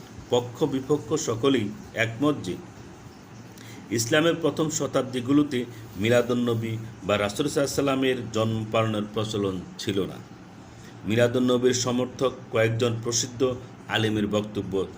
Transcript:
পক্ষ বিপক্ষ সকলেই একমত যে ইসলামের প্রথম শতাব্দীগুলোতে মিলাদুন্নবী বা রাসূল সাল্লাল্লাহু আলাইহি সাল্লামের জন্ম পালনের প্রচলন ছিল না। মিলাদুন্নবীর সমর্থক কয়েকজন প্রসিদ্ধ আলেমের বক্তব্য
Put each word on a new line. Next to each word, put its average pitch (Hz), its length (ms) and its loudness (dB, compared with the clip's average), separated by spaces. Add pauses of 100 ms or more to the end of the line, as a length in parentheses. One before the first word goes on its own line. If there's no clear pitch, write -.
(300)
পক্ষ 123 340 0
বিপক্ষ 143 500 -2
সকলেই 123 540 2 (260)
একমত 123 400 0 (100)
যে 90 120 -6 (1300)
ইসলামের 156 440 4
প্রথম 156 360 0
শতাব্দীগুলোতে 131 960 0 (320)
মিলাদুন্নবী 117 800 2 (280)
বা 101 140 2
রাসূল 107 300 0
সাল্লাল্লাহু 139 500 0
আলাইহি 131 180 2
সাল্লামের 113 160 -8
জন্ম 110 400 0
পালনের 110 300 2 (120)
প্রচলন 101 460 -2 (180)
ছিল 98 280 0
না। 73 80 -8 (920)
মিলাদুন্নবীর 123 680 4
সমর্থক 123 580 0 (200)
কয়েকজন 113 500 4
প্রসিদ্ধ 123 540 0 (320)
আলেমের 107 380 2
বক্তব্য 95 600 -2 (120)